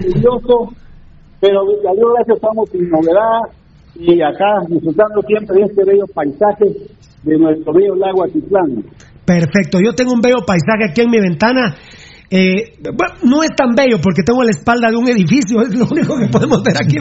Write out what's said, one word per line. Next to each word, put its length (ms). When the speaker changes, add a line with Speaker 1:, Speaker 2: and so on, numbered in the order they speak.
Speaker 1:
lluvioso, 760
pero 240
a 320
Dios 220
gracias 200
estamos 340
sin 200
novedad 640
y 260
acá 460
disfrutando 640
siempre 300
de 80
este 180
bello 280
paisaje 540
de 160
nuestro 340
bello 220
lago 300
Atitlán. 580
Speaker 2:
Perfecto, 540
yo 160
tengo 180
un 80
bello 240
paisaje 460
aquí 120
en 80
mi 100
ventana. 560
Eh, 520
bueno, 320
no 180
es 140
tan 180
bello 280
porque 200
tengo 200
la 80
espalda 400
de 60
un 120
edificio, 540
es 120
lo 120
único 320
que 80
podemos 360
ver 140
aquí, 240